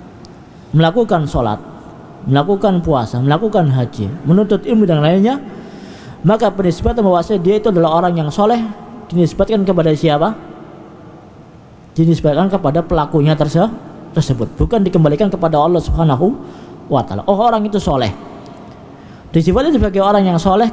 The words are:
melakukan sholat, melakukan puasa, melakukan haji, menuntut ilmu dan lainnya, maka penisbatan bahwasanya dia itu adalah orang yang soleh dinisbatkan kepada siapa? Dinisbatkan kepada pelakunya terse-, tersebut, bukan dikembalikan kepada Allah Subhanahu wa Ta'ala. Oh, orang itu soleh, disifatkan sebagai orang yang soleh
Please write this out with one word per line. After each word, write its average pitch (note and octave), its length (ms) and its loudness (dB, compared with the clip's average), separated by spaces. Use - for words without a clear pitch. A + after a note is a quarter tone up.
melakukan E3+ 480 2
sholat, B2 400 -2
melakukan F3+ 560 2
puasa, B2+ 400 -2
melakukan E3+ 480 2
haji, A#2 400 -2
menuntut G3 400 2
ilmu A3 160 4
dan E3 160 2
lainnya, G3 400 2
maka G#3+ 220 4
penisbatan F#3+ 560 0
bahwasanya F3+ 340 2
dia F3+ 220 2
itu A3 80 0
adalah E3+ 340 2
orang F3 160 0
yang D3+ 140 -2
soleh A3 260 2
dinisbatkan G3 560 0
kepada E3+ 320 2
siapa? D#3+ 400 0
Dinisbatkan E3 580 2
kepada E3 320 0
pelakunya D#3 540 2
terse-, D#3+ 340 0
tersebut, A#2 380 -2
bukan G#3+ 260 0
dikembalikan F3+ 440 2
kepada D#3+ 320 -2
Allah E3+ 180 2
Subhanahu E3 560 0
wa C3+ 160 2
Ta'ala. G2+ 240 -8
Oh, G3 80 2
orang A3+ 320 2
itu G#3 80 -2
soleh, C3 340 -2
disifatkan G#3+ 480 2
sebagai G3 240 0
orang G3+ 240 4
yang F3 160 0
soleh G3 320 4